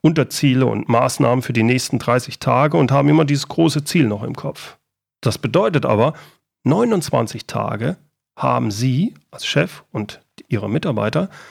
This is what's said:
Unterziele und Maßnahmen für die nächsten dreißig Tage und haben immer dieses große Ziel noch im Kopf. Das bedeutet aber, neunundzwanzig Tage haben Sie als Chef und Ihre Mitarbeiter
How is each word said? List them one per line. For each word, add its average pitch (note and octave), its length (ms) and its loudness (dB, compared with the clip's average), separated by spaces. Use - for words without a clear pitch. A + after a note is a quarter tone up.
Unterziele C3 640 2
und A2 240 -2
Maßnahmen B2+ 520 2
für A#2+ 120 -4
die A2+ 100 2
nächsten B2+ 360 0
dreißig B2 400 -2
Tage C#3+ 380 2
und C3 140 2
haben C#3+ 180 4
immer D#3 160 6
dieses C#3+ 220 -2
große D3+ 380 0
Ziel D3+ 220 2
noch G#2 160 -4
im A#2 120 -8
Kopf. - 420 -12
Das A2+ 160 0
bedeutet E3 480 0
aber, A#2+ 280 2
neunundzwanzig D#3 840 0
Tage A2+ 500 -6
haben B2 320 -2
Sie B2+ 440 -2
als - 140 -12
Chef - 460 -4
und - 300 -8
Ihre G#2 220 -4
Mitarbeiter C3 600 -2